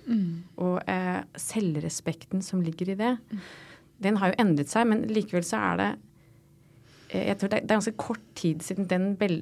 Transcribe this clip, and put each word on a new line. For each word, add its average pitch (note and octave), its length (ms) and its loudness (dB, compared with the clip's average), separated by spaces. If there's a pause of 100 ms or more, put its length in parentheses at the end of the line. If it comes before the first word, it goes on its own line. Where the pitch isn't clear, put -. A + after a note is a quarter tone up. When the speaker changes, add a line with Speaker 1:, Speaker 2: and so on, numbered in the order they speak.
Speaker 1:
Mm. F3 340 0 (140)
Speaker 2:
Og, F3+ 180 0 (120)
eh, F#3 340 0 (160)
selvrespekten E3 1040 -4
som F#3 180 -2
ligger E3 280 -2
i G3 100 -2
det, A#3+ 160 2 (160)
Speaker 1:
Mm. G#3 80 -6 (640)
Speaker 2:
den G3+ 160 2
har G3 160 4
jo - 100 -6
endret D3 240 4
seg, A#3 200 4
men A3 200 4
likevel G#3 380 0
så A3 120 -2 (140)
er F3 60 0
det, G3+ 220 0 (1120)
eh, F#3 160 0
jeg G3 120 0
tror G3 100 0
det, G#3+ 160 0
det G#3+ 60 2
er A3 80 4
ganske G#3+ 180 -2
kort - 240 -6 (140)
tid D#3+ 260 0
siden F#3+ 260 -4
den F#3 280 2
bel-, F#3 260 0